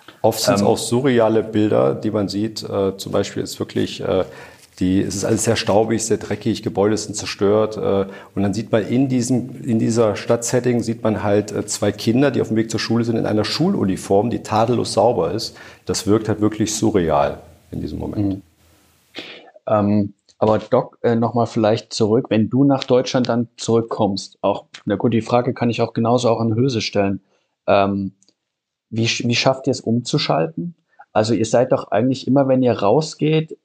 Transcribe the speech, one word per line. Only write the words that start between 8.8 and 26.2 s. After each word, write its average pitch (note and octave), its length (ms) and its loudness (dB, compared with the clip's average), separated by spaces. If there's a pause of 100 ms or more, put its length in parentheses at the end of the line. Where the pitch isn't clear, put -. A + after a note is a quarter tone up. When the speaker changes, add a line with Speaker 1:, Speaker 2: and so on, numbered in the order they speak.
Speaker 1:
in C3 220 2
diesem, B2+ 540 -2
in A#2 140 0
dieser A2+ 380 2
Stadtsetting A#2+ 680 0
sieht A2+ 220 -6
man G#2 180 0
halt, G2+ 300 0
äh, G#2 140 -6
zwei - 260 -2
Kinder, B2 400 2
die A#2+ 100 -2
auf G#2 60 -2
dem A2 100 -2
Weg A2+ 140 -2
zur A2 80 -4
Schule A#2 240 0
sind, A2+ 140 0
in G2 80 -2
einer G#2+ 180 0
Schuluniform, G#2 840 0
die A2+ 120 -4
tadellos A2 520 0
sauber G2 400 2
ist. - 220 -8 (300)
Das F2+ 220 -4
wirkt A2 220 2
halt G#2 120 -2
wirklich G#2+ 340 0
surreal D#2 640 0 (320)
in E2 100 -8
diesem D#2+ 180 -8
Moment. F2 280 -2
Speaker 2:
Mhm. F#2+ 140 -4 (1300)
Ähm, G#2 460 2 (260)
aber G#2+ 200 2
Doc, - 420 -2
äh, A#2 140 2
noch A2+ 180 0
mal A#2 140 0
vielleicht A2 460 0
zurück, A2+ 360 2
wenn A2 200 2
du C3 140 2
nach C#3 200 2
Deutschland C3 460 2
dann A#2+ 180 0 (100)
zurückkommst, A2+ 840 0
auch, G2 240 -2 (200)
na G#2 100 0
gut, A2+ 180 0
die A2 80 2
Frage A#2+ 320 0
kann A#2+ 160 -2
ich A#2 120 -2
auch A2+ 120 -2
genauso A#2 360 2